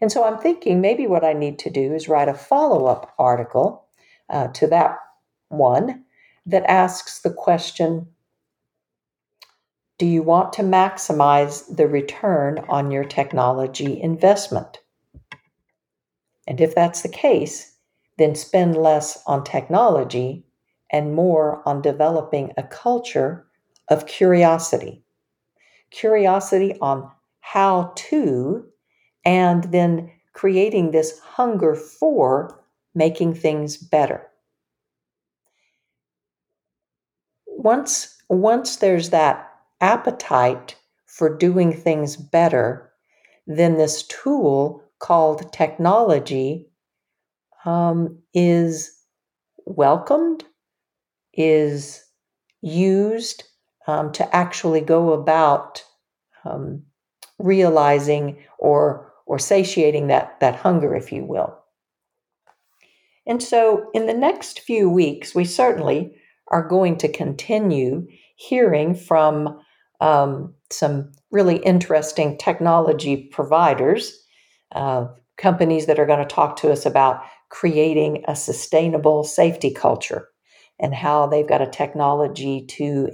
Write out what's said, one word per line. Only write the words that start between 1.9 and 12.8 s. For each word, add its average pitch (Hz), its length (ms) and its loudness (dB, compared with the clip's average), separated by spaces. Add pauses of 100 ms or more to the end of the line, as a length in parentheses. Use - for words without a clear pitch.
is 160 140 -8
write 143 200 2
a 139 60 -4
follow-up 190 840 0
article, 123 680 0 (440)
uh, 135 180 -2
to - 200 -2
that 226 280 2 (520)
one 151 560 0 (420)
that 185 180 0
asks 185 560 0
the 170 100 -2
question, 165 760 -2 (1900)
"Do 175 80 0
you 165 160 2
want 175 320 2
to 190 80 -4
maximize 151 1120 0
the 156 100 4
return 147 840 -2
on 143 220 -2